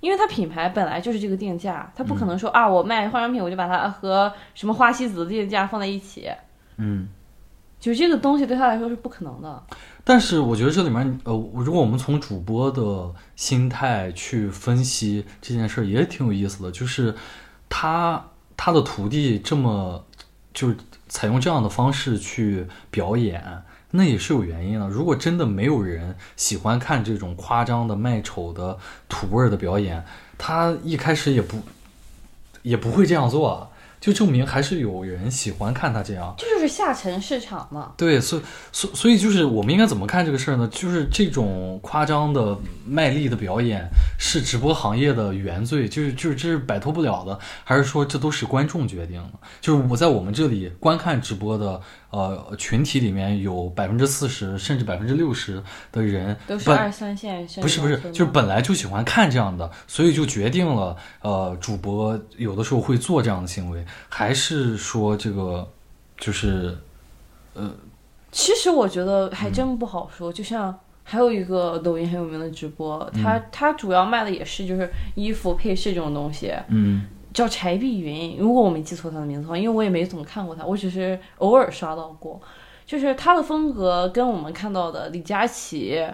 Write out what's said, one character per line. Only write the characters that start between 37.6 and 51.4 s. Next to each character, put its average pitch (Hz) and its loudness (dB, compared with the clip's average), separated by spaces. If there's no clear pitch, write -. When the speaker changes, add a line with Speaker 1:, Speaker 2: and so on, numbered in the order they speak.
Speaker 1:
嘛。 147 -12
Speaker 2:
对， 165 6
所 160 0
以， 135 -6
所-， - -4
所 - 4
以 226 8
就 202 4
是 190 4
我 110 2
们 113 2
应 185 4
该 220 8
怎 208 2
么 98 -2
看 180 2
这 156 0
个 135 0
事 135 -2
儿 131 2
呢？ 120 2
就 180 -6
是 170 0
这 208 2
种 95 -2
夸 151 0
张 151 2
的 107 2
卖 139 2
力 143 0
的 117 0
表 104 -2
演 104 0
是 - 0
直 123 -2
播 135 2
行 110 0
业 139 4
的 104 0
原 98 -4
罪， 123 0
就 151 -4
是， 139 -2
就 156 -2
是 139 0
这 139 -4
是 165 2
摆 123 -2
脱 135 -2
不 165 0
了 101 0
的， 98 -6
还 131 4
是 139 6
说 147 0
这 139 -2
都 151 0
是 - -4
观 135 2
众 156 -2
决 87 -8
定 87 -10
的？ - -16
就 156 4
是 135 4
我 123 2
在 165 4
我 123 4
们 98 -4
这 151 2
里 95 0
观 160 4
看 160 0
直 - -6
播 104 -2